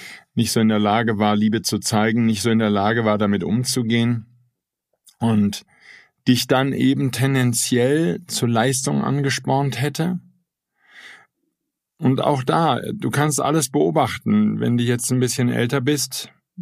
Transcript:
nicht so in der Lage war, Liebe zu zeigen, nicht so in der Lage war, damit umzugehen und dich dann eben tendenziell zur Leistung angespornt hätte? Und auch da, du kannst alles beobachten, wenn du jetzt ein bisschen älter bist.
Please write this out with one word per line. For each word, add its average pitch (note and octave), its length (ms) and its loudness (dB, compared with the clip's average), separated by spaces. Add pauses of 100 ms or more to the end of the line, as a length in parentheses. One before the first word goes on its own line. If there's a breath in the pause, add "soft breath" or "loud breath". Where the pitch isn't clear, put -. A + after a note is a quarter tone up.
(340 loud breath)
nicht A2 160 0
so - 80 0
in A2 100 4
der G#2+ 120 2
Lage G#2+ 380 0
war, G#2+ 180 2
Liebe G#2+ 260 2
zu - 160 -4
zeigen, A2 480 0
nicht G#2 160 0
so A#2 80 2
in A2+ 80 4
der A2 100 2
Lage G#2+ 360 2
war, G#2+ 120 2
damit G2+ 280 0
umzugehen A#2 800 -2 (920)
und G#2+ 440 0 (640 loud breath)
dich A#2+ 220 2
dann C3+ 240 2
eben C3+ 400 0
tendenziell C3 1120 0
zur - 220 -2
Leistung C3 560 0
angespornt C3+ 760 -2
hätte? D#3+ 380 -2 (1800 loud breath)
Und C3+ 220 2
auch C3+ 220 0
da, D3+ 380 0 (120)
du - 180 -4
kannst C#3+ 300 0
alles D3+ 300 0
beobachten, A#2 880 0
wenn A#2+ 180 0
du A#2+ 60 0
jetzt A#2+ 300 -2
ein B2+ 80 0
bisschen B2 280 0
älter A#2+ 320 -2
bist. C#3 520 -4 (300)